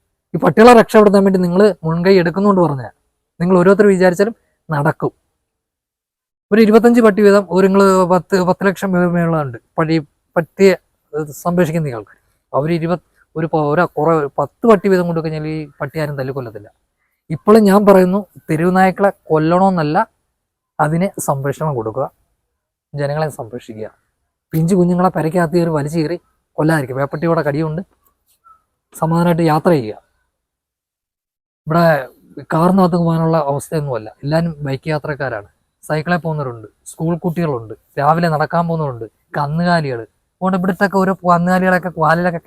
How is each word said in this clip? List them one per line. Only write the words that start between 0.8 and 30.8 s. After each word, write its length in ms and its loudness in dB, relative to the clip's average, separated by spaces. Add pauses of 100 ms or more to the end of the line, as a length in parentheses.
രക്ഷപ്പെടുത്താൻ 460 6
വേണ്ടി 180 2
നിങ്ങൾ 160 0 (240)
മുൻകൈ 280 0 (100)
എടുക്കുന്നുകൊണ്ട് 420 0
പറഞ്ഞാൽ 280 -4 (480)
നിങ്ങൾ 200 2
ഓരോരുത്തർ 340 4
വിചാരിച്ചാലും 400 2 (400)
നടക്കും. 380 -4 (1400)
ഒരു 120 4
ഇരുപത്തഞ്ച് 420 4
പട്ടി 200 2
വീതം 180 4 (100)
ഒരു, 140 4
നിങ്ങൾ 140 4 (300)
പത്ത്, 240 0 (120)
പത്ത് 180 -2
ലക്ഷം 280 -2
രൂപ 220 0
മേളുണ്ട് 420 -2 (200)
പടി, 180 0 (400)
പട്ടിയെ, 360 2 (440)
ഏഹ്, 160 -8 (100)
സംരക്ഷിക്കുന്ന 480 -2
ഈ 80 -8
ആൾക്കാർ. 180 -16 (400)
അവർ 120 -2 (100)
ഇരുപത്, 240 -4 (360)
ഒരു 140 -4
പ-, 200 -2
ഒരു 120 2 (120)
കുറേ, 240 0
ഒരു 80 -4 (100)
പത്ത് 320 -6
പട്ടി 220 2
വീതം 160 0
കൊണ്ടു 160 -4
കഴിഞ്ഞാൽ 280 -8
ഈ 40 -6 (240)
പട്ടി 220 -8
ആരും 180 -6
തല്ലിക്കൊല്ലത്തില്ല. 480 -10 (680)
ഇപ്പോഴും 360 4
ഞാൻ 180 4
പറയുന്നു, 320 4 (300)
തെരുവ് 280 0
നായ്ക്കളെ 320 2 (200)
കൊല്ലണമെന്നല്ല, 680 0 (880)
അതിന് 240 -2 (200)
സംരക്ഷണം 500 -4
കൊടുക്കുക, 280 -6 (960)
ജനങ്ങളെ 280 -4 (100)
സംരക്ഷിക്കുക. 500 -14 (640)
പിഞ്ചു 260 0
കുഞ്ഞുങ്ങളെ 380 2
പെരയ്ക്കകത്ത് 420 -2
കയറി 200 -2
വലിച്ചു 220 -4
കയറി 160 -4 (420)
കൊല്ലാതിരിക്കുക. 420 -2
വേപ്പട്ടിയോടെ 480 -2
കടിയുണ്ട്, 340 -4 (1160)
സമാധാനമായിട്ട് 520 0
യാത്ര 260 0
ചെയ്യുക. 180 -8 (1700)